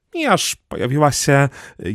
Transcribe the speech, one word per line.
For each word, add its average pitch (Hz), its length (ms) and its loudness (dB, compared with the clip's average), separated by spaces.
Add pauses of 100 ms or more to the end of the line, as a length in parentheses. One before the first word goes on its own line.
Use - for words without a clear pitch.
(140)
i 330 120 -2
aż 196 300 0
pojawiła 139 560 -2
się, 139 360 2 (380)
y, 92 80 -6